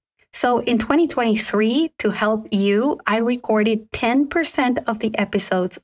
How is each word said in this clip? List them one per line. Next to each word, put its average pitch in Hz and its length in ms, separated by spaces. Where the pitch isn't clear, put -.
So 247 280
in 240 180
twenty 294 300
twenty-three, 226 880
to 208 140
help 214 400
you, 208 560
I 208 100
recorded 226 760
ten 262 360
percent 285 580
of 220 140
the 220 180
episodes 190 680